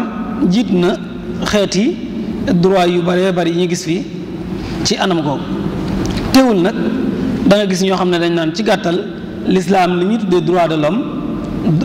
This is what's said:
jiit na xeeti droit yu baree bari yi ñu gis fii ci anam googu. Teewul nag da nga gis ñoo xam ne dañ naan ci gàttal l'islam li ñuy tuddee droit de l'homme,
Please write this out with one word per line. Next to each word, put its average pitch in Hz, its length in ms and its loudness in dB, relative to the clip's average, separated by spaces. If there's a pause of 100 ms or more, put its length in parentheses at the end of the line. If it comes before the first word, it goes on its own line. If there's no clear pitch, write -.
(500)
jiit 190 220 2
na 175 240 2 (500)
xeeti 208 500 2 (580)
droit 180 340 4
yu 175 140 2
baree 180 300 2
bari 170 200 0
yi 170 120 0
ñu 175 60 0
gis 175 160 -4
fii 170 180 -2 (800)
ci - 140 0
anam 180 240 0
googu. 143 180 -2 (920)
Teewul 240 300 6
nag 208 140 0 (680)
da 190 120 6
nga 208 100 2
gis 185 160 0
ñoo 190 120 2
xam 180 140 0
ne 175 100 2
dañ 170 140 0
naan 165 200 0
ci 214 100 -2
gàttal 190 340 0 (500)
l'islam 180 520 2
li 180 60 0
ñuy 220 140 2
tuddee 180 220 2
droit 170 260 2
de 160 80 -2
l'homme, 160 260 0 (840)